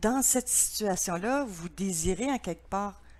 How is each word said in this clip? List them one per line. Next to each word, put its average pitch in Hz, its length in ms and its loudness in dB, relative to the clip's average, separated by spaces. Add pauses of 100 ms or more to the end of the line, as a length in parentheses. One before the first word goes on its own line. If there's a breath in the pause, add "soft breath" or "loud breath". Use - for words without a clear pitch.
dans 254 220 2
cette 247 260 2
situation-là, 202 960 0
vous 175 240 -8
désirez 185 600 0
en 254 80 2
quelque - 300 -6
part, 196 320 -4 (200 soft breath)